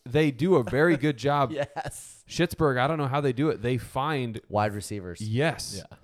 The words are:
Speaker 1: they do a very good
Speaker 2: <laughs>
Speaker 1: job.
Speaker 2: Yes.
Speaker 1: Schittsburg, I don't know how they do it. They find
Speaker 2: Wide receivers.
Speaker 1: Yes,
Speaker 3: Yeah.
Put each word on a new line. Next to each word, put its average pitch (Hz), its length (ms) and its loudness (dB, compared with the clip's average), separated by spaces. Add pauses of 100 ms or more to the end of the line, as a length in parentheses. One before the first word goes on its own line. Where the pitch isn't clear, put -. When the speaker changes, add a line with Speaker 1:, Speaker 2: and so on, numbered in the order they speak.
Speaker 1:
they 147 240 4
do 147 240 2
a 143 80 6
very 147 340 4
good 143 200 0
Speaker 2:
<laughs> - 20 -14
Speaker 1:
job. 139 320 2
Speaker 2:
Yes. - 760 -8
Speaker 1:
Schittsburg, 156 500 0
I 127 80 2
don't 160 120 0
know 143 100 0
how 143 120 0
they 143 120 2
do 135 180 0
it. 95 100 -2
They 123 180 0
find 131 720 -4
Speaker 2:
Wide 104 260 0
receivers. 92 460 -8
Speaker 1:
Yes, 117 560 -2
Speaker 3:
Yeah. - 280 -14